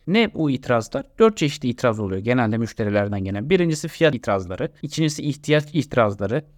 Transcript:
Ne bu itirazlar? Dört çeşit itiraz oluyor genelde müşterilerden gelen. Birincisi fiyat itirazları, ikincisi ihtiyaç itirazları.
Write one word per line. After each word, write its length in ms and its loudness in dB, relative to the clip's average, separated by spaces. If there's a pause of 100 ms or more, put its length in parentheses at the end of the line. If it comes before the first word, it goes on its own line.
Ne 260 2
bu 180 0
itirazlar? 280 0 (400)
Dört 180 6
çeşit 280 -2
itiraz 340 0
oluyor 220 -4
genelde 360 2
müşterilerden 640 -2
gelen. 260 -4
Birincisi 380 2
fiyat 280 2
itirazları, 560 -4 (100)
ikincisi 420 -4
ihtiyaç 400 0 (100)
itirazları. 720 0 (120)